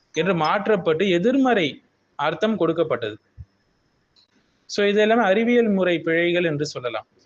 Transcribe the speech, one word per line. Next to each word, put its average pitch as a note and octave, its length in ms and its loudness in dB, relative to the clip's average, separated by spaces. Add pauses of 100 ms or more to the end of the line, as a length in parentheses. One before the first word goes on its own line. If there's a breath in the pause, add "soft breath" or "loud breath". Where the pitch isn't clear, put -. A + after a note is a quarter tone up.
(160)
என்று E3+ 200 0
மாற்றப்பட்டு F3+ 720 0
எதிர்மறை A3 580 2 (520)
அர்த்தம் E3+ 380 -2
கொடுக்கப்பட்டது. B2 600 -2 (1500)
So, G3+ 160 -2
இது G#3 160 2
எல்லாமே A3 220 4
அறிவியல் A3+ 460 2
முறை F3+ 300 0
பிழைகள் E3+ 440 0
என்று D3+ 220 -2
சொல்லலாம். A#2+ 420 -10 (180)